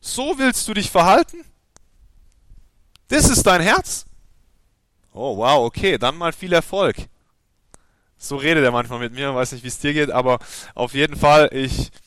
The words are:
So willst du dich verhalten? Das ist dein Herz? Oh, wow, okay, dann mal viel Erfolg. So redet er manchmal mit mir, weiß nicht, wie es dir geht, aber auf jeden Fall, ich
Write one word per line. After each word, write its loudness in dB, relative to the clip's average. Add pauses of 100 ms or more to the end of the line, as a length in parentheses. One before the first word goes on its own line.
So -6
willst 0
du -6
dich -2
verhalten? 4 (1600)
Das 2
ist 2
dein 4
Herz? -2 (1040)
Oh, -8
wow, 2
okay, -2
dann -2
mal -4
viel -8
Erfolg. 0 (1200)
So -10
redet 2
er 4
manchmal -4
mit -8
mir, -6
weiß -2
nicht, -16
wie -12
es -10
dir -4
geht, 0
aber 2 (360)
auf -6
jeden -2
Fall, 6
ich -4 (160)